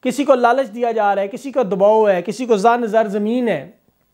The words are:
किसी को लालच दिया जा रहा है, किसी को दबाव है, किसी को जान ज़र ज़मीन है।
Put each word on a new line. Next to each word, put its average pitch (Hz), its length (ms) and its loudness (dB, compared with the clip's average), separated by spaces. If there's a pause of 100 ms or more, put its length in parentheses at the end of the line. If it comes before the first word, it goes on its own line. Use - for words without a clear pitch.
किसी 262 220 -4
को 269 100 4
लालच 247 320 2
दिया 233 260 -4
जा 208 200 0
रहा 196 100 -2
है, 196 60 -4
किसी 247 240 -12
को 254 120 0
दबाव 202 440 2
है, 180 140 2
किसी 233 240 -6
को 226 100 2
जान 233 300 2
ज़र 214 220 0
ज़मीन 220 400 -2
है। 156 300 -6 (360)